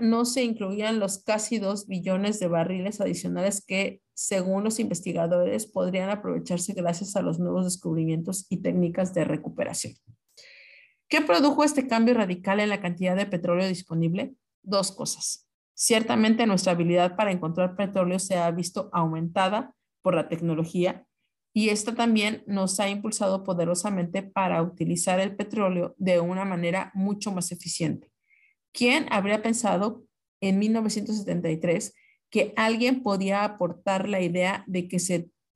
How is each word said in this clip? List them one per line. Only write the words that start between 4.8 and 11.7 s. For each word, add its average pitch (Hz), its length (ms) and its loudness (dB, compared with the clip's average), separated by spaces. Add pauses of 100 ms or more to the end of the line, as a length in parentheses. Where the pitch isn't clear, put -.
podrían 185 420 -2
aprovecharse 180 640 -4
gracias 175 420 -2
a 190 60 0
los 165 180 -2
nuevos 180 240 0
descubrimientos 165 840 -2
y 180 80 -2
técnicas 175 560 0
de 180 100 0
recuperación. - 680 -4 (1160)
¿Qué 311 140 2
produjo 294 420 6
este 285 240 2